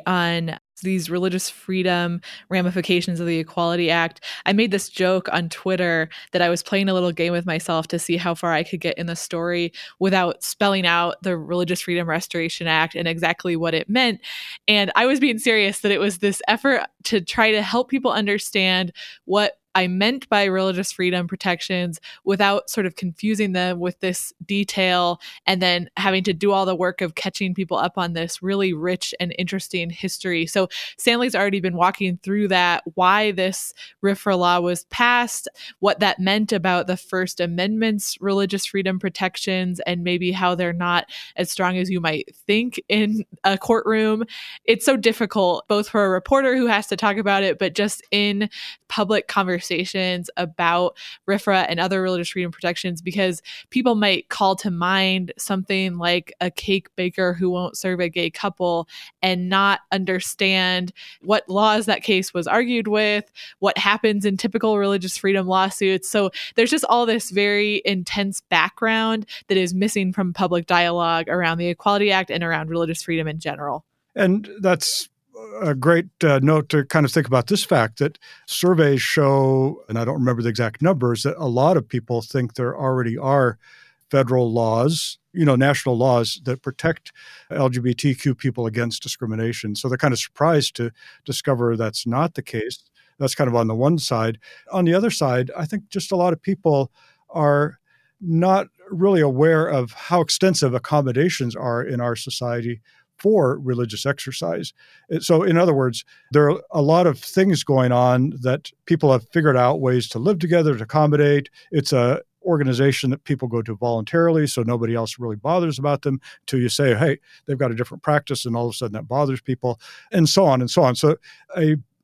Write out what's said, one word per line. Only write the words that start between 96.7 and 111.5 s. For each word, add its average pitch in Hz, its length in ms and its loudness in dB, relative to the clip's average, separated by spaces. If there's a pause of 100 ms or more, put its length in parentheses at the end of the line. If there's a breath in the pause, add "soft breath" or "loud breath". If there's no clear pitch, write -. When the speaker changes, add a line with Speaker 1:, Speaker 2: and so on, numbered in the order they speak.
Speaker 2:
are 147 500 2 (400)
not 185 480 2 (220)
really 185 320 4
aware 156 440 4
of 131 280 -2
how 175 280 0
extensive 160 520 2
accommodations 135 800 0
are 120 260 -4
in 123 200 -4
our 120 140 -2
society 120 640 -6 (360 soft breath)
for 156 420 2
religious 120 480 -4
exercise. 135 640 -4 (400 soft breath)
Uh, 160 60 -2
so 170 240 4
in 180 120 2
other 170 200 4
words, 127 280 0 (280 soft breath)
there 147 180 6
are 156 100 2 (120)
a 160 100 2
lot 165 240 6
of 143 140 2
things 190 440 2
going 131 280 4
on 123 500 4
that 127 300 -2 (140)
people 156 260 4
have 127 180 2
figured 151 260 4
out 127 240 4
ways 127 300 0
to - 80 -8
live 170 220 0
together, 160 360 2
to 110 80 -4
accommodate. 147 640 4 (240 soft breath)